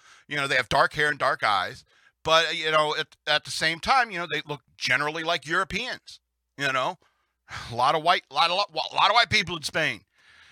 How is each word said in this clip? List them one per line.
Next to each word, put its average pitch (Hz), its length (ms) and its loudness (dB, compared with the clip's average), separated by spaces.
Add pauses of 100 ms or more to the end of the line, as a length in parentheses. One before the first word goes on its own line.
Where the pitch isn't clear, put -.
(280)
You 147 80 -6
know, 139 100 -2
they 139 100 0
have 127 120 0
dark 156 260 2
hair 151 140 0
and 143 100 -4
dark 135 260 0
eyes. 101 400 0 (400)
But, 160 240 4
uh, - 40 -2
you 160 180 -4
know, 151 280 2
at, 156 100 -4 (180)
at 151 180 2
the 139 60 -12
same 165 280 -2
time, 240 320 2
you 180 80 -8
know, 175 120 -6
they 151 160 -4
look 147 160 -10 (140)
generally 147 460 0
like 165 240 -2
Europeans, 190 760 -4 (360)
you 139 160 -2
know? 135 260 -2 (500)
<sighs> - 240 -12
A - 20 -10
lot 127 200 2
of 156 80 0
white, 180 280 2
lot 160 200 0
of, 175 60 -2
lot, 196 160 -4 (220)
lot 156 160 4
of 208 40 2
white 233 160 4
people 185 260 -2
in 156 60 -12
Spain, 139 380 -4 (520)